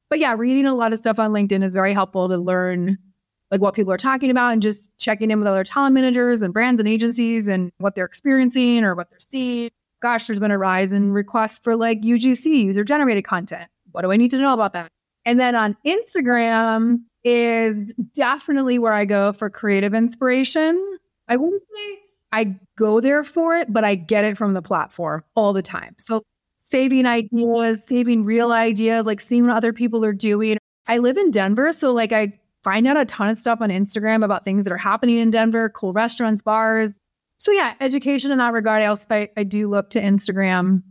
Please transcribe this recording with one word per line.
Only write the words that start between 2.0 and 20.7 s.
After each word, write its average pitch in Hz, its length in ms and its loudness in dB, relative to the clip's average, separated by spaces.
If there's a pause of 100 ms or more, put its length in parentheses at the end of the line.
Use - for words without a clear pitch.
to 185 80 0
learn, 180 580 -2 (540)
like, 190 100 0
what 196 140 0
people 190 180 0
are 185 60 -2
talking 262 320 0
about 247 220 2
and 226 100 2
just 208 260 -4 (100)
checking 220 320 -2
in 214 80 2
with 208 100 0
other 190 160 0
talent 277 300 2
managers 247 480 2
and 180 100 0
brands 233 280 2
and 208 80 0
agencies 226 600 0
and 185 300 -2
what 202 160 -2
they're 185 100 -4
experiencing 247 800 2
or 190 100 2
what 175 160 -8
they're - 80 -20
seeing. 240 520 -6 (320)
Gosh, 233 240 -2
there's 214 120 -4
been 208 140 0
a 202 60 0
rise 190 340 0
in 202 200 2
requests 214 460 -2
for, 233 160 -2
like, 226 300 0
U 233 140 4
G 254 160 2
C, 277 280 2
user-generated 208 640 0
content. 175 440 -8 (220)
What 175 120 -8
do 185 100 0
I 202 40 4
need 240 140 4
to 262 80 -2
know 269 160 2
about 214 200 0
that? 170 140 -10 (360)
And 240 160 2
then 247 160 2
on 214 280 0
Instagram 240 1160 0 (220)
is 226 680 0 (220)
definitely 269 640 0
where 226 140 2
I 208 120 0
go 202 280 0
for 202 180 -8
creative 202 440 0
inspiration. 269 1040 0 (280)